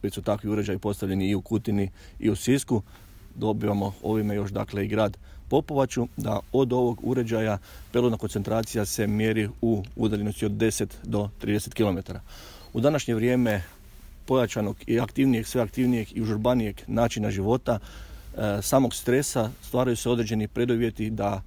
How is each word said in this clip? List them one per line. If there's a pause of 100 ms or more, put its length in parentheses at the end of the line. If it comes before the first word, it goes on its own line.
već
su
takvi
uređaji
postavljeni
i
u
Kutini (280)
i
u
Sisku, (520)
dobivamo (100)
ovime
još,
dakle,
i
grad (320)
Popovaču,
da (120)
od
ovog
uređaja (340)
peludna
koncentracija
se
mjeri (120)
u (140)
udaljenosti
od
deset
do (100)
trideset
kilometara. (520)
U
današnje
vrijeme (640)
pojačanog (100)
i
aktivnijeg,
sve
aktivnijeg
i
užurbanijeg (100)
načina
života,
e,
samog
stresa, (120)
stvaraju
se
određeni
preduvjeti
da